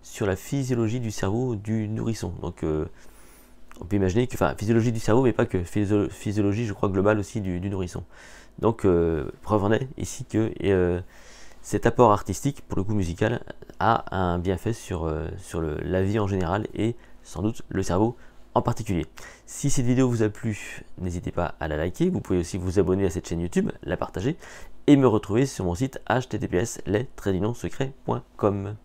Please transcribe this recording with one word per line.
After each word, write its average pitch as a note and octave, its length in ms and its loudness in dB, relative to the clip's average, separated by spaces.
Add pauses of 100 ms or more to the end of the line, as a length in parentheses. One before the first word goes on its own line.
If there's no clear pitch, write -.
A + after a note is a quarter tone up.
sur - 240 -4
la F#2+ 100 2
physiologie B2 640 -2
du A2+ 120 -4
cerveau A2+ 440 0
du G#2+ 320 -2
nourrisson. A2 540 -4
Donc, - 220 -6
euh, D#2 220 0 (920)
on - 60 -12
peut G2+ 120 0
imaginer G2 280 4
que, - 80 -8
enfin, D2+ 240 0
physiologie A2+ 340 2
du A2 80 -4
cerveau, A2 220 4
mais B2 100 4
pas A#2+ 140 2
que, F#2 180 -2
physio-, G#2 460 2
physiologie, G#2 560 0
je G#2 80 -4
crois, G2+ 160 -2
globale G2 300 4
aussi G2+ 200 -6
du, F#2 200 -2
du G2 100 -4
nourrisson. F#2 340 -6 (540)
Donc, - 260 2
euh, E2 460 4 (140)
preuve G#2 200 2
en G2+ 80 4
est C3 160 2 (100)
ici - 280 -8
que, A2 280 0 (100)
euh, F2+ 380 4 (600)
cet - 240 -2
apport A#2 260 8
artistique, G#2 560 0
pour - 120 -2
le F#2+ 40 0
coup G#2+ 120 0
musical, G2+ 480 0 (360)
a - 360 2
un F2+ 240 2
bienfait F#2 340 -2
sur, F2 320 -6
euh, D#2+ 220 -2 (100)
sur F2 240 -6
le, D2+ 220 -2
la F2+ 180 0
vie G2+ 160 0
en G#2+ 100 2
général F#2+ 460 0
et A2+ 220 0 (260)
sans - 220 -8
doute G#2+ 260 -2
le F#2+ 140 -2
cerveau G2 320 2 (380)
en A#2 80 4
particulier. G#2 440 -2 (420)
Si - 220 -2
cette C3+ 160 6
vidéo B2+ 220 6
vous A#2 160 2
a G#2+ 60 4
plu, - 560 -6 (120)
n'hésitez F2 340 -4
pas F2 280 -4
à D#2 80 -4
la D2+ 80 -2
liker, F#2 340 0
vous F#3 120 -2
pouvez F#2 180 0
aussi E2+ 180 -4
vous F2+ 220 0
abonner F#2+ 260 4
à F#2 40 2
cette E2+ 180 -6
chaîne E2+ 140 -4
YouTube, F#3 280 0 (140)
la - 140 -4
partager A#2 400 -4 (500)
et C#3+ 80 10
me C3+ 120 6
retrouver A2 380 4
sur A#2+ 200 -6
mon F2 100 0
site C3 320 -4
H B2 220 0
T G#2+ 100 -4
T G2+ 80 -4
P - 120 0
S - 260 -4
les G#2+ 200 0 (120)
traits G2 160 0
d'union G2+ 200 0
secret - 380 -4 (140)
point A#2+ 180 -2 (140)
com. G2+ 480 0